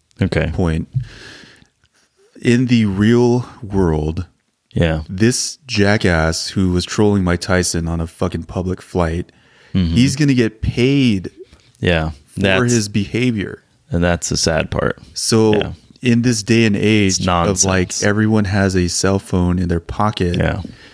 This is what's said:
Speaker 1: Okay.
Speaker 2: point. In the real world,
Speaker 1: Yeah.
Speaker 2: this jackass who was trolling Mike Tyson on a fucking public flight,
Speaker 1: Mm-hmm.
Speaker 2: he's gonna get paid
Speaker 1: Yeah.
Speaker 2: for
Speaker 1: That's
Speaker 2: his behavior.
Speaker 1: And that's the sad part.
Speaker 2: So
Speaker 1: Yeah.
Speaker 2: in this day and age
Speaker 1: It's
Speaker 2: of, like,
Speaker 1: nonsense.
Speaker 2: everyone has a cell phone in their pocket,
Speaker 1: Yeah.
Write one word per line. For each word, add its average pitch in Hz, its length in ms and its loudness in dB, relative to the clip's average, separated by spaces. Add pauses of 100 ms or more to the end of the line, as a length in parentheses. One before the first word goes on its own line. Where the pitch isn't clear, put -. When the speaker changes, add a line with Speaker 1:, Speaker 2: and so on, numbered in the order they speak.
(220)
Speaker 1:
Okay. 80 320 0
Speaker 2:
point. 82 340 -2 (1500)
In 123 240 4
the 117 200 4
real 120 640 2 (140)
world, 87 640 0 (460)
Speaker 1:
Yeah. 80 360 0
Speaker 2:
this 110 580 -2
jackass 98 840 0
who 92 240 0
was 90 120 0
trolling 104 400 2
Mike 87 160 0
Tyson 87 480 -2
on 82 120 -4
a 82 60 -4
fucking 87 380 -6
public 92 380 -6
flight, 85 500 -4 (420)
Speaker 1:
Mm-hmm. 85 200 2
Speaker 2:
he's 135 220 2
gonna 143 180 2
get 113 280 0
paid 123 680 0 (500)
Speaker 1:
Yeah. 82 300 0 (240)
Speaker 2:
for - 60 -6
Speaker 1:
That's 101 320 2
Speaker 2:
his 107 160 0
behavior. 107 760 -4 (280)
Speaker 1:
And 87 120 0
that's 87 280 0
the 76 80 -4
sad 80 320 0
part. - 280 -2 (160)
Speaker 2:
So 110 400 2
Speaker 1:
Yeah. 104 180 -2 (300)
Speaker 2:
in 120 200 2
this 117 200 0
day 113 220 2
and 104 120 2
age 101 420 2
Speaker 1:
It's 95 100 -2
Speaker 2:
of, 92 360 0
like, 92 240 0
Speaker 1:
nonsense. - 140 -8
Speaker 2:
everyone 107 440 2
has 98 280 0
a 90 140 2
cell 95 300 0
phone 90 400 0
in 90 100 -2
their 85 120 0
pocket, 95 560 -4
Speaker 1:
Yeah. 85 260 -2 (320)